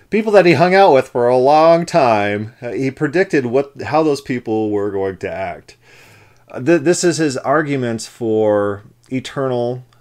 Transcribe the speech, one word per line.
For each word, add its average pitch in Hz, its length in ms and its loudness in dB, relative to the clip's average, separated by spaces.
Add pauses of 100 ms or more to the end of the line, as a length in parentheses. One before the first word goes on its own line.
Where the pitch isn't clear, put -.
people 214 220 -2
that 196 140 6
he 175 80 6
hung 175 220 2
out 196 180 6
with 131 140 2
for 120 200 -2
a 127 100 2
long 156 480 4
time, 110 760 0
uh, 120 100 -10
he 127 200 -4
predicted 151 560 -2
what, 135 360 -2
how 143 200 0
those 143 180 -2
people 113 480 -4
were 104 220 -4
going 98 260 -4
to 92 140 -8
act. 90 460 -10 (720)
Uh, - 100 -12
th-, 156 220 2
this 170 220 0
is 170 140 0
his 147 200 -2
arguments 135 680 -4
for 104 760 -2 (280)
eternal, 127 720 -6 (180)